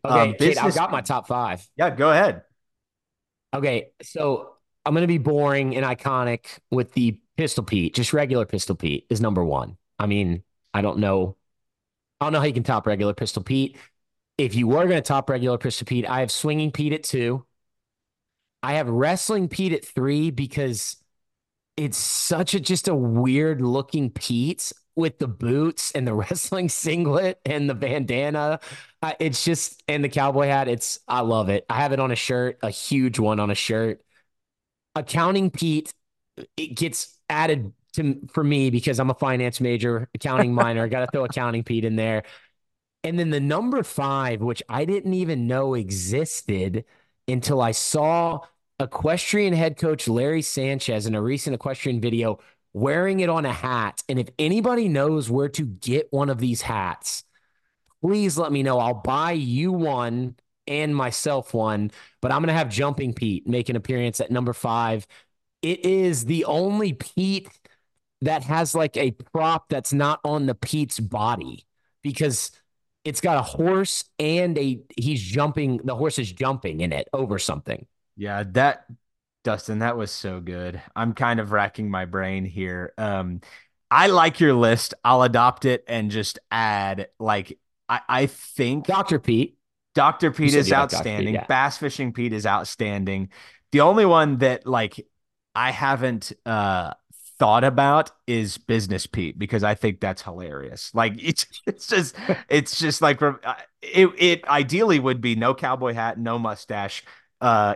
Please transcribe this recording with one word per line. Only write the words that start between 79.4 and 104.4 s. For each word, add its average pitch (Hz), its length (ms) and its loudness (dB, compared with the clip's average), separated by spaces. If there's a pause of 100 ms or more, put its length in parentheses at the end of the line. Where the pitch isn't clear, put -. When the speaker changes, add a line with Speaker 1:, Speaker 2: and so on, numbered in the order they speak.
Speaker 2:
Dustin, 107 360 -4
that 120 180 -2
was 107 140 -6
so 92 280 -8
good. 90 420 -10 (140)
I'm 117 180 -2
kind 117 260 0
of 104 120 -6
racking 104 380 0
my 92 160 -2
brain 95 400 -4
here. 90 520 -8
Um, 95 440 -4 (480)
I 160 180 8
like 170 320 4
your 151 140 8
list. 117 400 4 (100)
I'll 127 200 6
adopt 123 420 4
it 123 220 2
and 110 240 -2
just 107 280 -4 (120)
add, 101 580 -2 (100)
like, 107 380 -2 (320)
I, 117 180 0
I 127 200 2
think 135 600 -4
Speaker 1:
Doctor 185 320 2
Pete. 120 380 2 (360)
Speaker 2:
Doctor 151 380 4 (100)
Speaker 1:
You 147 80 4
Speaker 2:
Pete - 0 -
Speaker 1:
said 143 180 6
Speaker 2:
is - 20 0
Speaker 1:
you 143 60 4
like 139 140 2
Doctor - 240 -4
Pete, 104 160 -2
Speaker 2:
outstanding. 107 40 -2
Speaker 1:
yeah. - 140 -4
Speaker 2:
Bass 135 300 0
Fishing 135 360 -6
Pete 120 200 -4
is 107 120 -4
outstanding. 98 840 -2 (420)
The 143 100 6
only 202 240 8
one 156 320 6
that, 127 280 2
like, 113 400 -2 (500)
I 123 160 0
haven't, 127 600 -2 (140)
uh, 98 480 0 (440)
thought 113 260 6
about 139 480 4 (160)
is 113 320 -2
Business 101 480 -2
Pete, 85 320 -6
because 104 240 -2
I 104 100 2
think 104 260 -2
that's 95 220 -4
hilarious. 76 720 -12
Like, 113 240 2
it's, - 380 -4
<laughs> - 100 -20
it's - 220 -6
just, 175 280 0 (120)
Speaker 1:
<laughs> - 220 -4
Speaker 2:
it's 143 300 2
just 156 220 -2
like, 147 200 4
uh, 143 120 2 (480)
it, 185 360 6
it 170 300 4